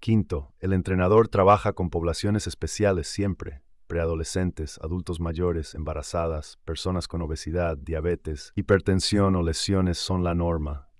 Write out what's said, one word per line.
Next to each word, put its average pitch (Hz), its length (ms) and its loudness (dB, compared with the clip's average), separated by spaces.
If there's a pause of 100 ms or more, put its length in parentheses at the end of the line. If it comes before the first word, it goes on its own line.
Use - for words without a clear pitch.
Quinto, 107 580 0
el 92 140 -2
entrenador 95 560 4
trabaja 101 460 4
con 90 160 -2
poblaciones 87 580 -2
especiales 90 580 0
siempre. - 560 -4 (260)
Preadolescentes, 82 920 -2
adultos 87 360 -4
mayores, 85 560 -2
embarazadas, 80 920 -6
personas 87 420 -4
con 85 140 -6
obesidad, 80 560 -4
diabetes, 78 760 -6
hipertensión 98 800 4
o 90 80 2
lesiones 90 540 0
son 92 260 -2
la 87 120 0
norma, 82 640 -2